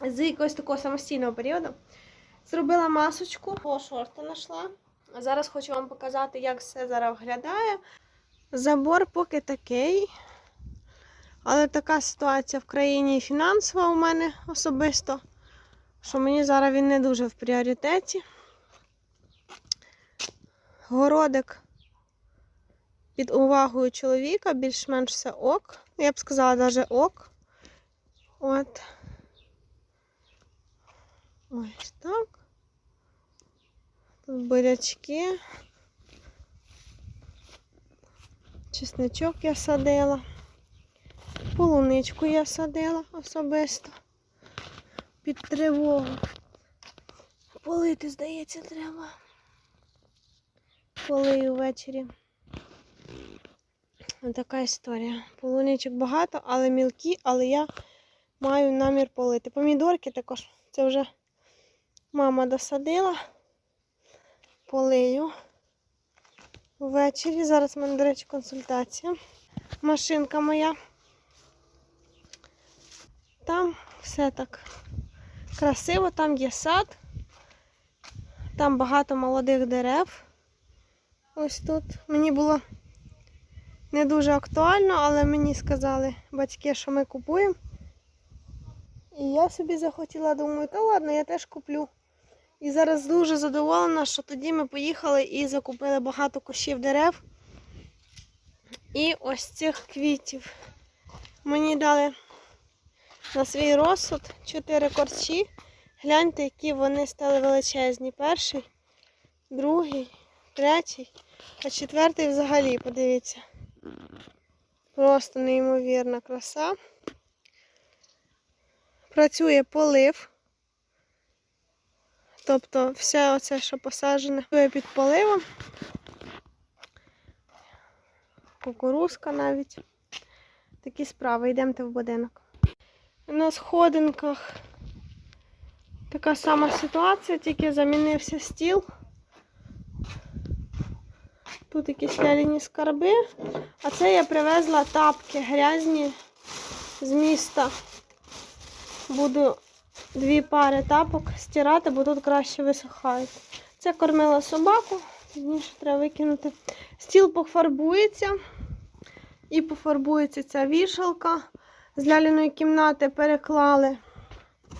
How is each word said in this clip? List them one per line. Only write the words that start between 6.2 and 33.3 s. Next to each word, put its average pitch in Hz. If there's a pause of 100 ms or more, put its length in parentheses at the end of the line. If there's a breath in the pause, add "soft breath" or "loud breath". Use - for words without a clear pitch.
як 254
все 254
зараз 233
виглядає. 339 (760 soft breath)
Забор 294
поки 320
такий, 285 (1400 loud breath)
але 285
така 294
ситуація 269
в -
країні 277
фінансова 349
у 339
мене 330 (140)
особисто, 294 (800 soft breath)
що -
мені 285
зараз 277
він 277
не 277
дуже 254
в 226
пріоритеті. 247 (2750 soft breath)
Городик 277 (1600)
під 262
увагою 269
чоловіка, 277
більш-менш 254
все -
ок. - (200)
Я 285
б -
сказала, 254
даже 247
ок. 277 (1080 soft breath)
От. 269 (2750 loud breath)
Ось 233
так. 440 (2000)